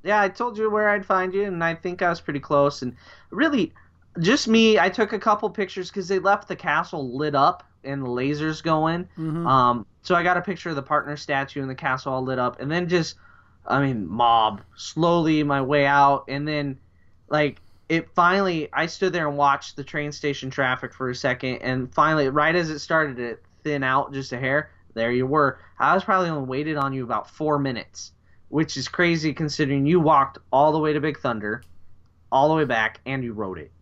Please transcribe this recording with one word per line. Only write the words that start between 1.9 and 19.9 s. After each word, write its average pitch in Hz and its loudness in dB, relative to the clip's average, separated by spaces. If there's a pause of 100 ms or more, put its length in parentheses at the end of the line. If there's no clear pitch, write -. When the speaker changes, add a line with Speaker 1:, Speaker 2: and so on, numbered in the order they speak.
Speaker 1:
I 180 2
was 170 -2
pretty 143 -6
close. 143 2
And 123 -8 (340)
really, 269 0 (480)
just 202 2
me, 220 6
I 175 4
took 208 -2
a 202 -4
couple 208 0
pictures 185 -6
'cause 185 -8
they 190 0
left 202 2
the 180 -4
castle 151 -4
lit 147 -2
up 147 4 (220)
and 139 -6
the 123 -4
lasers 147 -2
going. 165 0 (140)
Speaker 2:
Mm-hmm. 160 -4
Speaker 1:
Um, 123 4 (160)
so 180 0
I 170 2
got 180 2
a 170 0
picture 175 -8
of 156 -4
the 139 -4
partner 147 -2
statue 139 -4
and 135 -6
the 131 -10
castle 131 -4
all 131 -2
lit 127 -2
up, 123 -2
and 135 -6
then 170 -2
just, 170 0 (520)
I 131 2
mean, 123 -2
mob, 110 2 (140)
slowly 160 2
my 139 0
way 143 2
out, 139 4
and 143 -6
then, 143 -4 (500)
like, 151 0 (280)
it 165 -2
finally, 180 2
I 156 0
stood 175 -2
there 165 -2
and 143 -4
watched 143 2
the 143 -10
train 147 -6